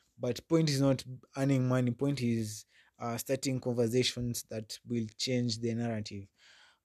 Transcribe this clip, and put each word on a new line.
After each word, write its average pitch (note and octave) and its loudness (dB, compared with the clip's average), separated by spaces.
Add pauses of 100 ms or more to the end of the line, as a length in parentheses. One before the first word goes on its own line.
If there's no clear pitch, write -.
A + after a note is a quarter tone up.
(180)
But A#2+ -4
point D#3+ 4
is C3+ 2
not C3+ 4 (320)
earning C3+ 2
money, B2 4
point C#3+ -2
is, A2+ -2 (340)
uh, A#2 -6
starting C3 -2
conversations A#2+ 0
that A2 -10 (120)
will A#2 -2 (120)
change A#2+ 0
the A#2 -2
narrative. G#2+ -4 (580)